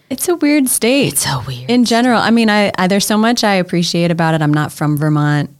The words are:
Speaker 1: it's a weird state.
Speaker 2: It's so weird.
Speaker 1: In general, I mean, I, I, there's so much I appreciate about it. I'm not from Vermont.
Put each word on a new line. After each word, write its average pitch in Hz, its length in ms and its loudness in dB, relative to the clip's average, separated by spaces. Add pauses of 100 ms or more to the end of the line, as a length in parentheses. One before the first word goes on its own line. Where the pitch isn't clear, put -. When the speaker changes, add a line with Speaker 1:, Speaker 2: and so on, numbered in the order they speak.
Speaker 1:
it's - 180 -6
a 349 80 0
weird 294 320 2
state. 240 460 0
Speaker 2:
It's - 100 -4
so 135 240 -4
weird. 127 220 -8
Speaker 1:
In 240 160 2
general, 233 340 2
I - 120 0
mean, 226 180 2
I, 208 280 2
I, 185 100 0
there's 190 180 0
so 214 120 0
much 233 280 0
I 202 80 2
appreciate 175 580 -2
about 165 220 0
it. 156 80 0
I'm 147 120 2
not 151 200 -2
from 151 240 -2
Vermont. 147 520 0 (100)